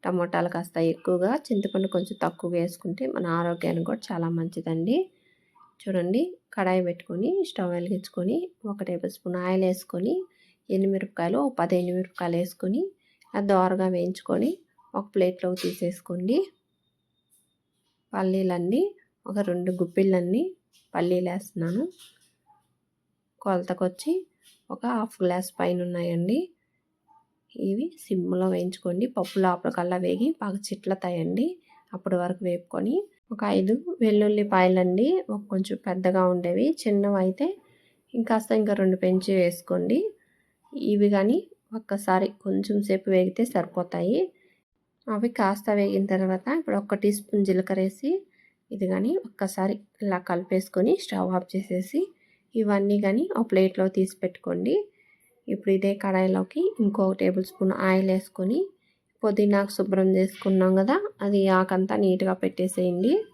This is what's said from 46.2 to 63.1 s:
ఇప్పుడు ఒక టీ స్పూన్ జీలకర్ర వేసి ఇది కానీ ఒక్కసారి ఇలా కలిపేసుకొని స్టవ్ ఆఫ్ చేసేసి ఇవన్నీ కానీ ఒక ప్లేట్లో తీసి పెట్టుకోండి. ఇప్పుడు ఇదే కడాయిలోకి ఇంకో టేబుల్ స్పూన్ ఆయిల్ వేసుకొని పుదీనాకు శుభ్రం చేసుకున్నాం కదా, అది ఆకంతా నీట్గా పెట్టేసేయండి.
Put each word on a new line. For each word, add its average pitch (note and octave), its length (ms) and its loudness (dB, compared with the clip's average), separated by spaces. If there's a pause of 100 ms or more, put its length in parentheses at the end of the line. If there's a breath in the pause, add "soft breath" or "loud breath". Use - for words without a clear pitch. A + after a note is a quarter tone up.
ఇప్పుడు G#3+ 200 -2
ఒక G3+ 180 -2
టీ G3+ 160 2
స్పూన్ G#3 360 0
జీలకర్ర F#3+ 360 0
వేసి G3 260 -4 (640 soft breath)
ఇది G3 160 -4
కానీ F#3+ 240 0 (160)
ఒక్కసారి F#3+ 480 -2 (260)
ఇలా G3 260 0
కలిపేసుకొని F#3+ 640 0 (120)
స్టవ్ F#3 320 -2
ఆఫ్ F#3 160 -2
చేసేసి F#3+ 500 -4 (540 soft breath)
ఇవన్నీ G3+ 480 2
కానీ G3+ 280 2
ఒక A#3 200 0
ప్లేట్లో F#3+ 340 4 (100)
తీసి F#3+ 260 0
పెట్టుకోండి. F3+ 540 -2 (720 soft breath)
ఇప్పుడు G3 280 -2
ఇదే G3 160 2 (100)
కడాయిలోకి F#3+ 600 0 (180)
ఇంకో G3+ 240 2 (180)
టేబుల్ F#3+ 280 2
స్పూన్ F#3+ 240 0 (140)
ఆయిల్ F#3+ 260 4
వేసుకొని F#3+ 460 -2 (640)
పుదీనాకు G3+ 520 4
శుభ్రం F#3+ 420 2
చేసుకున్నాం F#3+ 580 2
కదా, G#3 220 4 (240)
అది G3+ 200 2 (180)
ఆకంతా F#3 440 2
నీట్గా F#3+ 400 2
పెట్టేసేయండి. F#3 680 0 (200)